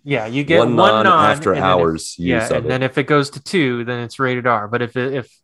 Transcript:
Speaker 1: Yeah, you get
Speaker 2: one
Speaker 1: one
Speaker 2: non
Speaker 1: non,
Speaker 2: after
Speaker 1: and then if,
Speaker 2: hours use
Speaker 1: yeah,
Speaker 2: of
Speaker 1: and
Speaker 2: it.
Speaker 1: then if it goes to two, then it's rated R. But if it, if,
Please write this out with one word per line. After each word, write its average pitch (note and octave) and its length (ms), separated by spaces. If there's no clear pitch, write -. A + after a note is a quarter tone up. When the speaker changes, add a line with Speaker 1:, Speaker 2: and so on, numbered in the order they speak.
Speaker 1:
Yeah, C3 240
you C3 160
get E3 160
Speaker 2:
one A#2+ 160
Speaker 1:
one F#3 140
Speaker 2:
non D3+ 160
Speaker 1:
non, D#3+ 260
Speaker 2:
after G2 220
Speaker 1:
and F#2 100
then F#2+ 60
if, F#2 100
Speaker 2:
hours E2 400
use F2 80
Speaker 1:
yeah, G2 180
Speaker 2:
of - 60
Speaker 1:
and A#2 140
Speaker 2:
it. A#2 40
Speaker 1:
then B2+ 140
if B2+ 140
it C#3+ 100
goes C#3+ 240
to C#3+ 120
two, B2 420
then B2 140
it's A#2 200
rated B2+ 280
R. G#2+ 200
But A#2 140
if A#2 160
it, C3 160
if, C3 300